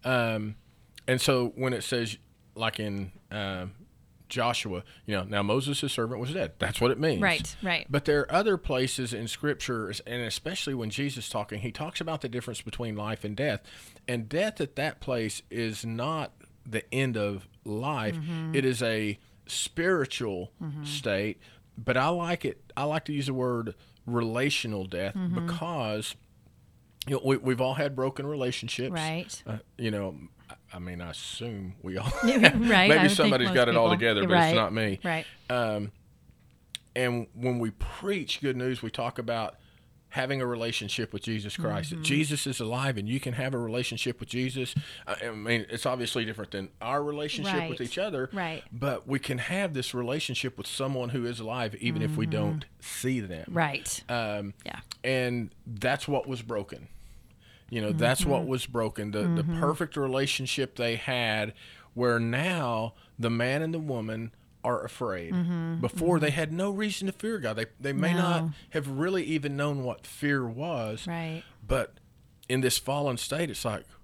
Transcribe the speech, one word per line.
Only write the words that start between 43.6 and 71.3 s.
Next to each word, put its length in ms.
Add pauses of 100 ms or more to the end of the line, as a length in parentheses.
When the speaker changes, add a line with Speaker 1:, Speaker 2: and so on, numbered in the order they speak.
Speaker 1:
with 100
Jesus. 460 (320)
I, 220
I 20
mean, 400
it's 160
obviously 380
different 260
than 200 (120)
our 180
relationship 720
with 80
Speaker 2:
Right. 20
Speaker 1:
each 160
other, 360
Speaker 2:
Right. 400
Speaker 1:
but 340
we 140
can 180
have 340
this 220
relationship 640
with 80
someone 440
who 160
is 120
alive 380
even 260
if 140
we 100
Speaker 2:
Mm-hmm. 60
Speaker 1:
don't 320 (160)
see 400
them. 320
Speaker 2:
Right. 560
Speaker 1:
Um, 460 (120)
Speaker 2:
Yeah. 140 (240)
Speaker 1:
and 500 (100)
that's 440
what 180
was 160
broken. 460 (840)
You 100
know, 120
that's 340
what 160
Speaker 2:
Mm-hmm. 80
Speaker 1:
was 160
broken, 460
the, 100
the 200
Speaker 2:
Mm-hmm. 180
Speaker 1:
perfect 360
relationship 800
they 200
had, 580 (400)
where 260
now 760 (240)
the 120
man 320
and 100
the 60
woman 540 (300)
are 220
afraid. 480
Speaker 2:
Mm-hmm. 480
Speaker 1:
Before, 360
Speaker 2:
Mm-hmm. 100
Speaker 1:
they 60
had 200
no 180
reason 360
to 60
fear 260
God. 180
They, 100 (140)
they 140
may 180
not 300
Speaker 2:
No. 80 (200)
Speaker 1:
have 180
really 360
even 320
known 280
what 220
fear 400
was. 600
Speaker 2:
Right. 360 (240)